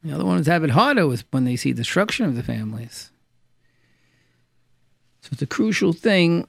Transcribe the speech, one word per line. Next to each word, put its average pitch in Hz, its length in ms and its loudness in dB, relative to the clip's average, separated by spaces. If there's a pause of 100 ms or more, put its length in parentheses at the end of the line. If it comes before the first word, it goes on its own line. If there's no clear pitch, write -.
The 156 100 -8
other 156 100 -4
ones 180 240 2
have 170 160 2
it 151 60 0
harder 208 380 4
with, 123 240 -2
when 131 120 0
they 123 140 0
see 131 160 -2
destruction 185 520 -2
of 135 100 -2
the 117 80 -6
families. 110 680 -8 (2000)
So - 120 -20
it's 123 80 -8
a 143 60 -6
crucial 202 440 0
thing 170 580 2